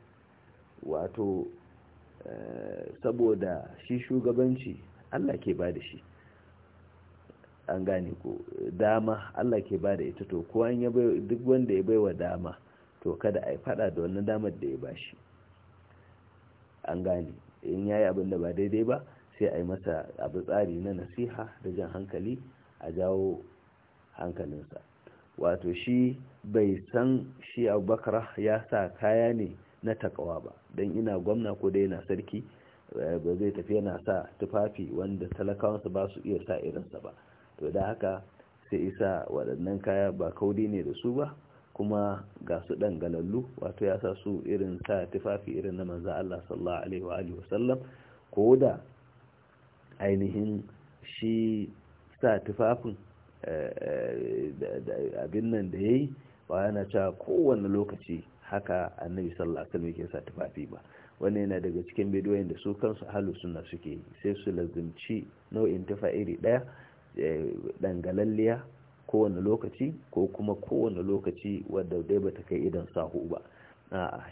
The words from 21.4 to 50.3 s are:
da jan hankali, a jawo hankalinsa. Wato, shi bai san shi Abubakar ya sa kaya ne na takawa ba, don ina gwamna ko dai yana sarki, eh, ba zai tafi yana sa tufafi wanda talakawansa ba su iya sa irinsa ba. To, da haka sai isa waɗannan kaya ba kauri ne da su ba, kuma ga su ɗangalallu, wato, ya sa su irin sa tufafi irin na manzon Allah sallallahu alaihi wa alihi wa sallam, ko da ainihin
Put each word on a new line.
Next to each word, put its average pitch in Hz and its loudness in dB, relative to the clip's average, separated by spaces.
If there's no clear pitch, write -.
da 95 -4
jan 90 -4
hankali, 98 -4
a 82 -8
jawo 92 2
hankalinsa. 78 -8
Wato, 87 2
shi 123 2
bai 104 4
san 127 2
shi - -2
Abubakar 107 2
ya 107 2
sa 98 2
kaya 113 6
ne 98 -2
na 110 0
takawa 82 -4
ba, - -12
don 98 0
ina 110 0
gwamna 104 0
ko 98 0
dai 98 4
yana 87 -4
sarki, 104 -4
eh, 82 0
ba 85 0
zai 101 0
tafi 98 -2
yana 101 0
sa 95 0
tufafi 101 -2
wanda 92 -4
talakawansa 104 -2
ba 98 0
su - -12
iya 98 0
sa 95 -2
irinsa - -6
ba. - -14
To, 76 -4
da 95 2
haka 98 -2
sai 95 0
isa 95 0
waɗannan 76 -2
kaya 98 2
ba 90 -2
kauri 104 2
ne 98 0
da - -2
su 123 -2
ba, 147 -2
kuma 101 0
ga - 0
su - 0
ɗangalallu, 87 0
wato, 101 -4
ya 98 4
sa 98 -2
su 98 -4
irin 92 0
sa 95 0
tufafi 101 -4
irin 95 -4
na 95 -4
manzon 87 -4
Allah 87 -4
sallallahu 87 -4
alaihi 92 -4
wa 87 -4
alihi 90 -6
wa 90 -14
sallam, 123 2
ko 113 10
da 135 6
ainihin 101 2